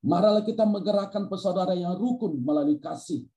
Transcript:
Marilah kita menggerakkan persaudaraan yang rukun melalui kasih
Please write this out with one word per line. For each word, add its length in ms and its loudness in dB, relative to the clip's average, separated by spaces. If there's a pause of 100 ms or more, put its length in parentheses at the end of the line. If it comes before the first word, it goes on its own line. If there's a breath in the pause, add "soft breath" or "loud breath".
Marilah 400 4
kita 240 2
menggerakkan 640 0
persaudaraan 480 0
yang 160 -2
rukun 480 -2
melalui 400 0
kasih 540 -8